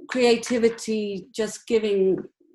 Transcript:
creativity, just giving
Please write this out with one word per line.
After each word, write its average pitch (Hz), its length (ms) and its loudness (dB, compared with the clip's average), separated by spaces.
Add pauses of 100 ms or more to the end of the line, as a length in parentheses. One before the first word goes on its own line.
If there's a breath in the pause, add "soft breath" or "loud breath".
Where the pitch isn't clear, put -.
creativity, 226 1200 0
just - 380 -8
giving 196 500 2 (360)